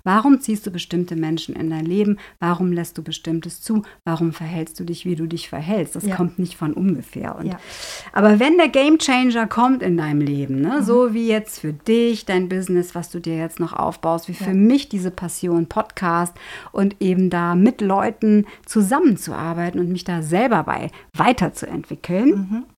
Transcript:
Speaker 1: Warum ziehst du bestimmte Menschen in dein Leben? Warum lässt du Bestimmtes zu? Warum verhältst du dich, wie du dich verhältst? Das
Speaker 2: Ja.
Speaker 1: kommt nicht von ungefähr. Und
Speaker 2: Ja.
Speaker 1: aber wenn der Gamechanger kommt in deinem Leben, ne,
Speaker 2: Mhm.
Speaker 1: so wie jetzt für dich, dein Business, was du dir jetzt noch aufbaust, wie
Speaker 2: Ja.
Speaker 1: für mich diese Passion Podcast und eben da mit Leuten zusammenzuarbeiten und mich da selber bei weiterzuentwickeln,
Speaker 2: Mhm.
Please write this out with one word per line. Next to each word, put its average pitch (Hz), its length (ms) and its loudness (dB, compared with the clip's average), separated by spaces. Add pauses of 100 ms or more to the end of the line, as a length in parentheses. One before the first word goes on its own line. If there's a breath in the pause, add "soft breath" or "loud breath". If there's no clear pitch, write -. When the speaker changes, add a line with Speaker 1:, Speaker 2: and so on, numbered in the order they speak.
Speaker 1:
Warum 233 380 4
ziehst 214 260 -4
du 202 40 -6
bestimmte 175 440 -4
Menschen 160 400 -4
in 160 140 -4
dein 160 160 -4
Leben? 202 340 2 (220 loud breath)
Warum 175 320 0
lässt 170 240 -4
du 165 60 -8
Bestimmtes 165 580 -8
zu? 214 220 -2 (240 loud breath)
Warum 165 260 0
verhältst 160 480 -8
du 180 40 -8
dich, 170 200 -8
wie 180 100 -2
du 160 120 -4
dich 165 240 -8
verhältst? 170 440 -4
Das 175 120 -6
Speaker 2:
Ja. 190 100 -2
Speaker 1:
kommt 180 220 -2
nicht 180 180 -4
von 151 160 -4
ungefähr. - 640 -4
Und - 120 -8
Speaker 2:
Ja. 180 100 -8 (560 loud breath)
Speaker 1:
aber 208 260 6
wenn 311 160 4
der 320 140 6
Gamechanger 254 760 2
kommt 247 360 2
in 175 160 2
deinem 151 240 0
Leben, 139 400 -2
ne, 240 160 0
Speaker 2:
Mhm. - 60 0
Speaker 1:
so 240 280 4
wie 226 160 0
jetzt 214 320 -2
für 151 220 -6
dich, 226 440 2
dein 185 220 0
Business, 180 460 -2
was 170 160 -8
du 175 80 -8
dir 165 180 -6
jetzt 165 220 -6
noch 165 140 -4
aufbaust, - 560 -2
wie 180 60 -8
Speaker 2:
Ja. 190 120 -10
Speaker 1:
für 190 80 0
mich 233 340 4
diese 185 220 -4
Passion 170 560 -2
Podcast 175 680 -4 (380 loud breath)
und 196 300 0
eben 185 280 2
da 175 280 0
mit 214 240 4
Leuten 208 680 2 (180 loud breath)
zusammenzuarbeiten 175 1160 0
und 175 100 0
mich 180 140 -4
da 170 180 -2
selber 180 400 2
bei - 300 -6 (240 loud breath)
weiterzuentwickeln, - 1120 -2
Speaker 2:
Mhm. 208 340 -2 (140)